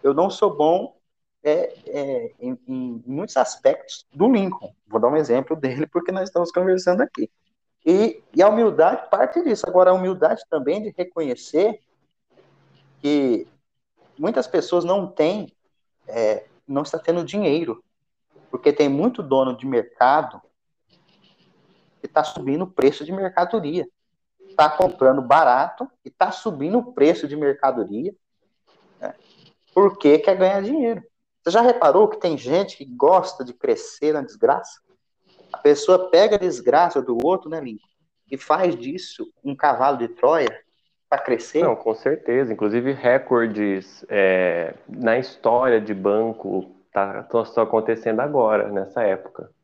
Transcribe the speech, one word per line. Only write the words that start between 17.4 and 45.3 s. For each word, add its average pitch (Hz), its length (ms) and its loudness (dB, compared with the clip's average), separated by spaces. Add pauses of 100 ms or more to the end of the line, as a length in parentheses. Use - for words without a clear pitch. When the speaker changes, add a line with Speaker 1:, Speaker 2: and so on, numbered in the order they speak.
Speaker 1:
porque 147 240 0
tem 147 160 2
muito 190 320 -2
dono 131 340 0
de 113 100 -16
mercado 131 760 0 (1600)
que 139 60 -16
tá 151 160 0
subindo 147 400 -4
o 180 80 -8
preço 139 340 2
de 170 60 -12
mercadoria. 180 760 -4 (680)
Tá 151 140 4
comprando 135 520 2
barato 139 680 2 (140)
e - 60 -20
tá - 220 -2
subindo 180 480 -4
o 240 140 -8
preço 156 340 2
de 143 80 -10
mercadoria, 139 800 -4 (840)
né? - 140 -12 (600)
Porque 185 440 6
quer 180 180 4
ganhar 190 260 2
dinheiro. 233 420 -4 (400)
Você 165 80 -2
já 220 100 4
reparou 214 460 4
que - 120 -6
tem 160 180 -2
gente 175 400 -2
que 143 80 -18
gosta 143 580 2
de 123 100 -14
crescer 143 600 -2
na 147 80 -4
desgraça? - 600 -2 (720)
A - 60 -14
pessoa 180 500 4
pega 208 260 6
a 196 40 0
desgraça 156 600 2
do 123 220 -4
outro, 180 260 0
né, 160 100 -8
Lincoln? 117 280 -14 (420)
E 135 80 -8
faz 175 380 -2
disso 131 560 -14 (120)
um 139 120 -8
cavalo 135 420 0
de 120 120 -6
Troia 139 500 0 (480)
pra 139 120 -2
crescer? 131 440 -2
Speaker 2:
Não, 123 120 2
com 110 180 -4
certeza. 127 580 -2
Inclusive, 113 400 -2
recordes, 117 1160 -2
é, 92 640 0 (160)
na 117 300 -2
história 120 600 0